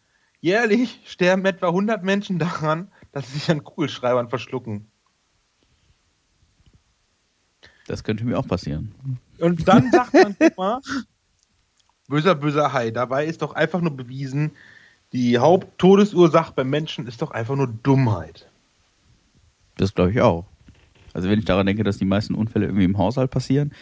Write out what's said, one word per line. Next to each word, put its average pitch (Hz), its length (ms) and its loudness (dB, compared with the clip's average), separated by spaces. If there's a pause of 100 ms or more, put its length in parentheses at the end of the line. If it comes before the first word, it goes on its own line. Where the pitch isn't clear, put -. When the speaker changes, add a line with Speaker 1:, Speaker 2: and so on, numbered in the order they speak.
(400)
Speaker 1:
jährlich 220 600 0
<laughs> - 40 -20
sterben 185 400 0
etwa 185 260 -2
hundert 202 320 0
Menschen 196 340 -2
daran, 160 540 -4 (200)
dass 139 140 -10
sie 143 140 -10
sich - 100 -10
an 151 140 0
Kugelschreibern 123 680 -2
verschlucken. 113 560 -8 (3000)
Speaker 2:
Das - 160 -8
könnte 110 200 -6
mir 113 140 -2
auch - 100 -4
passieren. 82 460 -6 (460)
Speaker 1:
Und 165 280 0
dann 240 240 6
sagt 247 220 2
man, 269 240 4
guck 320 200 2
mal, 208 220 -2 (600)
<laughs> - 680 -20
böser, 156 280 2
böser 143 380 -2
Hai. 117 180 -2
Dabei 127 340 -4
ist 160 160 -8
doch 147 120 -8
einfach 160 280 -2
nur 156 140 -2
bewiesen, 131 560 -6 (600)
die 120 280 2
Haupttodesursache 180 1120 4
beim 131 160 -2
Menschen 147 380 -4
ist 107 140 -10
doch 151 100 -8
einfach 113 240 -4
nur 139 120 0
Dummheit. 113 800 0 (1300)
Speaker 2:
Das 98 180 -2
glaub 90 140 2
ich 117 120 0
auch. 92 240 2 (680)
Also 92 160 -4
wenn 107 100 2
ich 107 60 -6
daran 95 200 2
denke, 101 180 -2
dass 98 140 -2
die 95 80 -2
meisten 95 300 -2
Unfälle 104 320 -2
irgendwie 98 180 0
im 98 140 0
Haushalt 127 320 -2
passieren, 139 400 -2 (100)